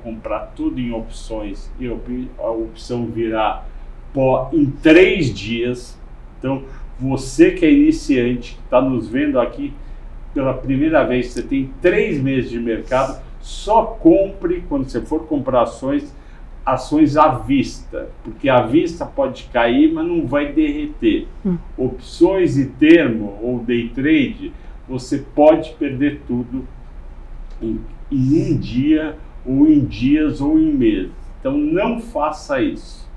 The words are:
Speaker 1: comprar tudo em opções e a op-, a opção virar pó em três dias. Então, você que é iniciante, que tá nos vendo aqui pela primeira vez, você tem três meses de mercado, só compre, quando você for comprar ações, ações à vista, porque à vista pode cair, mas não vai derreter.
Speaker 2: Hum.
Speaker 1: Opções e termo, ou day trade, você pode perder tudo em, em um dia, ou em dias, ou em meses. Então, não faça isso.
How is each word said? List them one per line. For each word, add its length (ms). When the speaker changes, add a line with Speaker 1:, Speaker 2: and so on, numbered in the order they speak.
Speaker 1:
comprar 520
tudo 240
em 140
opções 880
e 80
a 60
op-, 440
a 120
opção 580
virar 600
pó 400
em 140
três 680
dias. 640
Então, 240
você 540
que 140
é 60
iniciante, 840
que 140
tá 120
nos 280
vendo 280
aqui 360
pela 200
primeira 500
vez, 240
você 140
tem 400
três 400
meses 280
de 100
mercado, 640
só 440
compre, 840
quando 180
você 140
for 260
comprar 360
ações, 520
ações 520
à 120
vista, 800
porque 240
à 140
vista 440
pode 460
cair, 400
mas 160
não 180
vai 280
derreter. 720
Speaker 2:
Hum. 120
Speaker 1:
Opções 800
e 100
termo, 720
ou 180
day 300
trade, 640
você 300
pode 560
perder 520
tudo 400
em, 180
em 440
um 40
dia, 600
ou 220
em 180
dias, 540
ou 180
em 140
meses. 400
Então, 180
não 420
faça 640
isso. 440